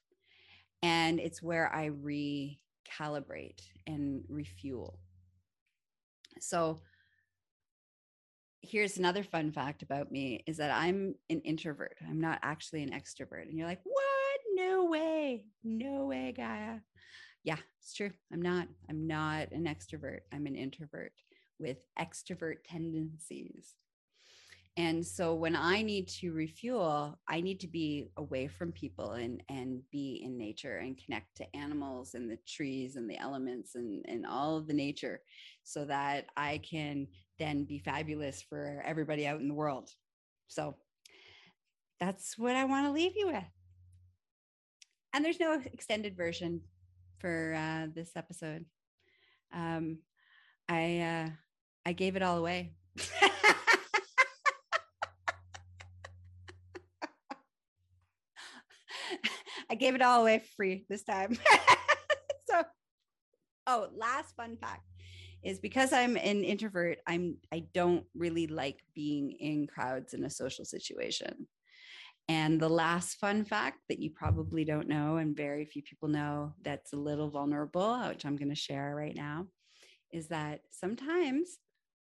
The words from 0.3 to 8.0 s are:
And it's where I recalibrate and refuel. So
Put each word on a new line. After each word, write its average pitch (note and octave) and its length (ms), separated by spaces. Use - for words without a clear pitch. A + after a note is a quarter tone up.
And E3 380
it's E3 220
where E3 320
I D#3 160
recalibrate C#3+ 1700
and C#3 420
refuel. C#3 680
So D#3+ 400